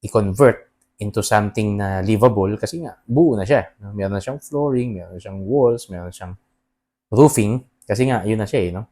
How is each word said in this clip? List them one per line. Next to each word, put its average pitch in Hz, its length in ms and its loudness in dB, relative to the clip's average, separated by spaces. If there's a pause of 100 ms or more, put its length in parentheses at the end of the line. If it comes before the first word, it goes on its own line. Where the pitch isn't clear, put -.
i-convert 107 640 2 (320)
into 104 160 -6
something 104 560 0
na 98 240 -2
livable 104 560 2
kasi 160 320 -8
nga, 104 160 -14
buo 135 320 2
na 101 80 -4
siya, 110 400 0
no? 101 80 -16
Meron 98 240 -4
na 98 80 -4
siyang 143 160 -8
flooring, 127 640 -4
meron 87 160 -16
na - 80 -16
siyang 98 160 -10
walls, 120 480 0
meron 87 160 -10
na 87 80 -14
siyang 92 240 -16 (720)
roofing. 120 480 4 (240)
Kasi 113 240 0
nga, 120 160 0
yun 107 160 -2
na 104 80 -2
siya 120 160 0
eh, 90 80 -2
no? 95 220 -8